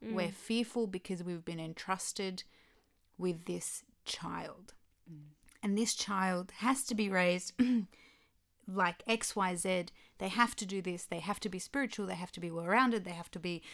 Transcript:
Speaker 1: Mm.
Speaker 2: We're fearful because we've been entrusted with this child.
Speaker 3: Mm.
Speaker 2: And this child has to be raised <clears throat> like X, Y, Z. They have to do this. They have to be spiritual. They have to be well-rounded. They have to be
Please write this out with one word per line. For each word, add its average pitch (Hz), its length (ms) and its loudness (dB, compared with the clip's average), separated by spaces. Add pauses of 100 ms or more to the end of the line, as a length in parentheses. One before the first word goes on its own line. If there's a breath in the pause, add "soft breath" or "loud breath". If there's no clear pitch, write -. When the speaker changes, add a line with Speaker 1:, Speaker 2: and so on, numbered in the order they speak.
Speaker 1:
Mm. 156 100 -6
Speaker 2:
We're 180 180 0
fearful 226 560 0
because 185 360 -6
we've 175 220 -6
been 170 140 -6
entrusted 185 840 -4 (760 soft breath)
with 175 280 -2
this - 380 -4 (220)
child. 170 680 -8 (380)
Speaker 3:
Mm. 147 200 -16 (320)
Speaker 2:
And 202 140 4
this 226 180 4
child 185 640 0
has 262 280 2
to 233 100 -2
be 208 140 2
raised 180 500 4
<clears throat> 240 280 6 (800 soft breath)
like 185 400 2
X, 226 280 0
Y, 185 200 2
Z. 180 320 0 (320 soft breath)
They 190 100 -2
have 226 280 6
to 208 80 -4
do 190 160 -2
this. 175 240 -4
They 170 140 -4
have 190 220 -2
to 208 80 0
be 185 100 -4
spiritual. 262 460 -2
They 185 100 -4
have 175 180 -6
to 175 60 -12
be 170 120 -4
well-rounded. 208 520 4
They 175 80 -8
have 170 200 -10
to 175 80 -8
be 175 220 -4 (120 loud breath)